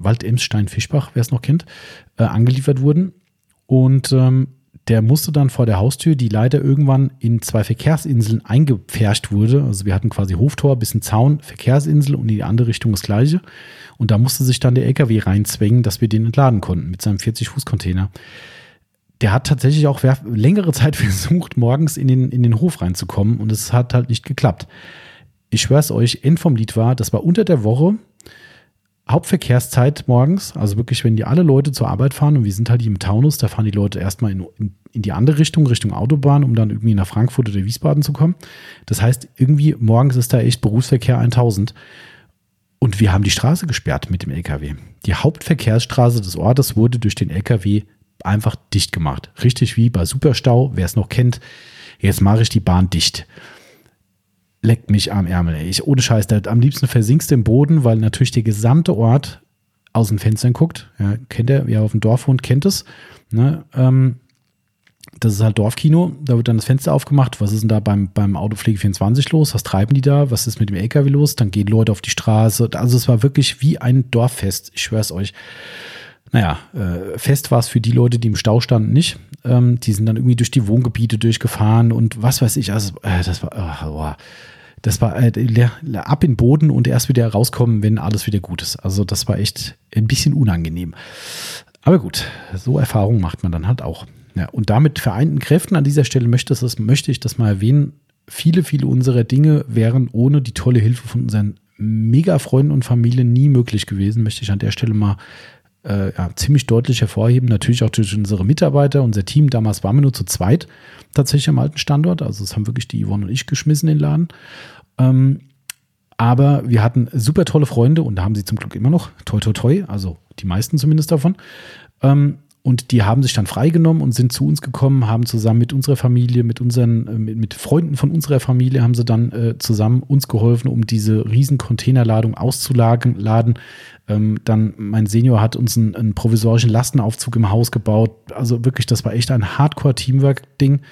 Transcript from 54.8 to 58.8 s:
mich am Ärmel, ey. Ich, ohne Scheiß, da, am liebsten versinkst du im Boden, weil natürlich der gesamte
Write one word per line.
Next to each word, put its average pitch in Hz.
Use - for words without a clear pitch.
mich 104
am 95
Ärmel, 87
ey. 78
Ich, -
ohne 135
Scheiß, 110
da, 107
am 113
liebsten 131
versinkst 123
du 147
im 117
Boden, 139
weil 113
natürlich 110
der 120
gesamte 113